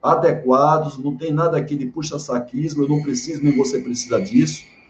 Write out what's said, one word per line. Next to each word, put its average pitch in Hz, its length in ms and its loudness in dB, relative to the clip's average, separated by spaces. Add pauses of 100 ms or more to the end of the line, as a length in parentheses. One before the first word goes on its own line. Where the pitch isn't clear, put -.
adequados, 147 960 2
não 139 180 -4
tem 160 180 -4
nada 160 240 2
aqui 143 180 -4
de 127 100 -4
puxa-saquismo, 143 960 -4
eu 139 60 0
não 147 120 2
preciso, 143 420 -4
nem 139 140 4
você 131 220 2
precisa 117 420 -2
disso. 123 420 2 (260)